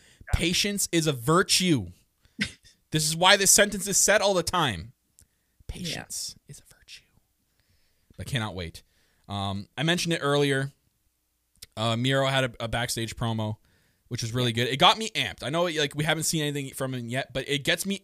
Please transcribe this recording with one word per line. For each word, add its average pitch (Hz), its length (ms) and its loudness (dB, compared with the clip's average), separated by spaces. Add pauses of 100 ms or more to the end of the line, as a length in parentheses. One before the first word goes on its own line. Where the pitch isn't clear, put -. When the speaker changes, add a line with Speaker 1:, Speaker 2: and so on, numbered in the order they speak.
(340)
Speaker 1:
Patience 190 580 0
is 165 140 2
a 156 60 2
virtue. 151 760 2 (520)
Speaker 2:
<laughs> 208 60 -2 (460)
Speaker 1:
This 156 140 0
is 160 100 -2
why 185 200 8
this 196 140 4
sentence 202 360 4
is 196 120 0
said 202 240 4
all 202 100 4
the 180 120 2
time. 123 480 -2 (760)
Patience - 680 -10 (100)
Speaker 2:
Yeah. 143 60 -18
Speaker 1:
is - 80 -20
a - 140 -20
virtue. - 280 -20 (1160)
I 95 60 -10
cannot 110 300 -4
wait. 85 280 -10 (460)
Um, 101 380 -6 (100)
I - 60 -4
mentioned 165 320 0
it - 80 -2
earlier. 139 500 0 (1040)
Uh, 113 200 0
Miro 135 300 2
had 135 180 2
a, 120 160 -4
a 117 80 -6
backstage 117 480 -4
promo, 110 400 -4 (520)
which 120 140 -8
was 113 100 -6
really 123 200 0
good. 117 160 0
It 135 100 -2
got 185 200 6
me 214 120 -6
amped. 127 320 -6
I 127 80 -6
know, 165 140 0
like, 151 300 -2
we 151 100 -4
haven't 160 200 0
seen 160 180 0
anything 143 320 -6
from 131 200 -4
him 120 140 -8
yet, 127 260 -6
but 135 140 -6
it 139 160 -2
gets 170 200 0
me 196 200 -4